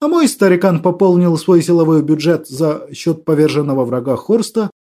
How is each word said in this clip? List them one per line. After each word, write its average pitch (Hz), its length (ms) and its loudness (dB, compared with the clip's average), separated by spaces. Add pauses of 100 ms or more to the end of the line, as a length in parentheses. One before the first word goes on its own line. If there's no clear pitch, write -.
а 294 80 -2
мой 330 180 2
старикан 180 540 2
пополнил 175 560 2
свой 170 260 2
силовой 160 400 2
бюджет 151 460 -2
за 151 440 -4
счет 160 320 -6
поверженного 143 600 0
врага 123 320 -4
Хорста, 220 540 -4 (140)